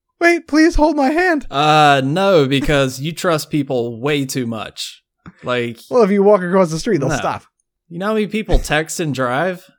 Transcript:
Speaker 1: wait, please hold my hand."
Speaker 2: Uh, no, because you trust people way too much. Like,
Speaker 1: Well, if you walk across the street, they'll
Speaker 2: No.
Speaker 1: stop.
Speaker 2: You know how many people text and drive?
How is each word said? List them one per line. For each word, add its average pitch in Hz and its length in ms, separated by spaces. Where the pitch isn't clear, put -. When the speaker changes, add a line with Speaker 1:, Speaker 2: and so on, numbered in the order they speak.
Speaker 1:
wait, 339 280
please 311 280
hold 302 200
my 269 140
hand." 320 400
Speaker 2:
Uh, 147 540
no, 165 440
because 135 520
you 151 120
trust 160 380
people 123 500
way 143 260
too 127 200
much. - 560
Like, 123 360
Speaker 1:
Well, 247 140
if 190 80
you 202 100
walk 202 220
across 180 260
the 160 100
street, 170 200
they'll 151 100
Speaker 2:
No. 151 80
Speaker 1:
stop. 113 260
Speaker 2:
You 170 100
know 190 80
how 220 60
many 214 140
people 202 320
text 156 400
and 156 160
drive? 135 500